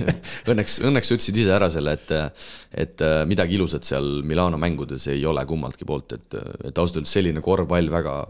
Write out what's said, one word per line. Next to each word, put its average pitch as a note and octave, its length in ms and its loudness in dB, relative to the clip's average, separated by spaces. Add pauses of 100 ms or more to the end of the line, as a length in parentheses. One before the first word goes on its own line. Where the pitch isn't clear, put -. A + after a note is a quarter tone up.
(200)
<laughs> - 300 -8
Õnneks, G#2 320 0
õnneks A#2+ 320 2
ütlesid G#2+ 240 0
ise G#2 160 4
ära G2 160 4
selle, D2+ 240 0
et, D#2 220 -4 (580)
et, - 320 -2
äh, D#2 200 4
midagi F#2 360 2
ilusat D2+ 240 -2
seal C#2 240 0 (160)
Milano E2 320 2
mängudes D2 500 -4
ei C#2 160 -2
ole D2 220 0
kummaltki C#2+ 400 -6
poolt, C2 320 -6
et, - 220 -12 (260)
et C#2 80 -8
ausalt F2 300 0
öeldes - 100 -4
selline E2+ 320 2
korvpall F2 480 2
väga, C#2+ 360 -2